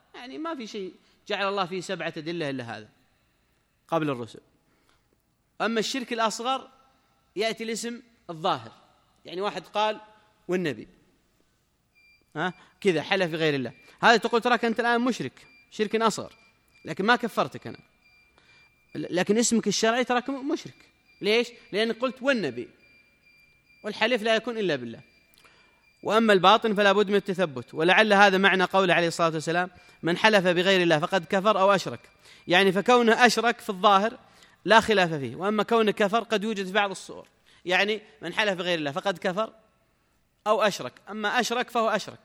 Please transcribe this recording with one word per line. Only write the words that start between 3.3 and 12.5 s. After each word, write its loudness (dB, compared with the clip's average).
قبل -2
الرسل. -8
أما -2
الشرك -6
الأصغر -4
يأتي -4
الاسم -8
الظاهر، -6
يعني -10
واحد -8
قال -2
والنبي، -4
ها، -4